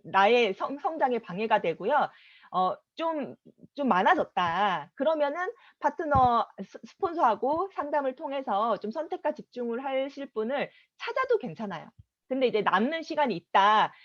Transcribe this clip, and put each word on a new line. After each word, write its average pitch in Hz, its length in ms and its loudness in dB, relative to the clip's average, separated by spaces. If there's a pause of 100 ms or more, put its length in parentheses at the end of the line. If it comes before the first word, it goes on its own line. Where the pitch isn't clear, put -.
나의 202 500 4
성-, 277 260 -6
성장에 294 400 0
방해가 214 420 -2
되고요. 185 480 0 (420)
어, 185 240 0 (200)
좀, 302 400 -4 (400)
좀 277 120 -2
많아졌다. 185 1080 0
그러면은 302 540 -2 (300)
파트너, 269 680 2 (180)
스-, - 220 -18
스폰서하고 320 880 0
상담을 285 400 -2
통해서 254 640 -2
좀 208 140 -8
선택과 320 420 -4
집중을 233 520 -8
하실 277 480 -4
분을 220 360 -4 (280)
찾아도 494 400 0
괜찮아요. 185 520 -10 (380)
근데 254 200 0
이제 214 140 0
남는 233 420 2
시간이 294 320 0
있다. 202 580 4 (120)